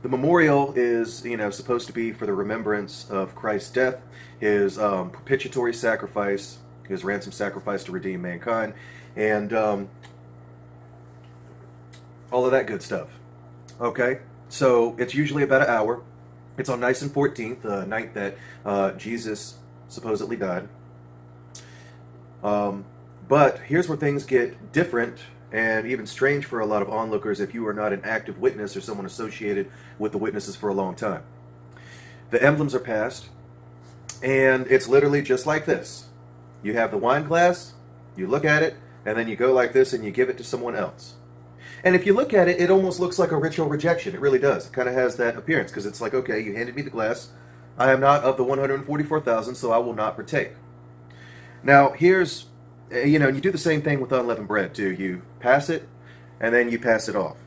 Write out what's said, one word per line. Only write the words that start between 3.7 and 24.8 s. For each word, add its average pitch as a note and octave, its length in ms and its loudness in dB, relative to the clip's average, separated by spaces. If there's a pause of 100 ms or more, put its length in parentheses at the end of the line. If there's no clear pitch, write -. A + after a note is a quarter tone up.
death, B2+ 260 0 (420)
his, G2+ 400 2
um, F#2+ 320 0
propitiatory B2+ 640 -2
sacrifice, G#2 840 -2 (280)
his F#2 160 -6
ransom G2 300 -4
sacrifice G2 500 -6
to - 80 -14
redeem F2+ 320 -6
mankind, G#2+ 520 -4 (420)
and, G#2+ 360 0
um, G#2 360 0 (2500)
all B2+ 140 2
of B2+ 80 4
that B2+ 160 2
good G2+ 120 -6
stuff. F2 280 -8 (720)
Okay, B2 400 -2 (280)
so A#2+ 500 4
it's B2 160 -4
usually C#3+ 280 0
about C3+ 200 4
an C3+ 60 2
hour. A#2 340 0 (540)
It's B2+ 120 -6
on B2 100 -2
Nisan B2+ 300 0
fourteenth, C3+ 540 -4
the G2+ 220 -4
night A2+ 300 -6
that, G2 220 -6 (280)
uh, G2 280 0
Jesus A2+ 640 -8 (320)
supposedly A2 480 -6
died. F#2+ 320 -6 (1800)
Um, G#2 400 -2 (420)
but C#3 400 4
here's E3+ 220 0
where D3+ 100 -4
things C#3+ 260 -2
get B2 460 0
different A#2+ 480 0 (320)